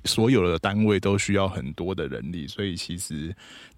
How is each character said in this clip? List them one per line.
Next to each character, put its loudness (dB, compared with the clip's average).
所 2
有 6
的 2
单 2
位 4
都 2
需 0
要 2
很 -6
多 -4
的 -4
人 -8
力， -8
所 -8
以 -4
其 -8
实 -6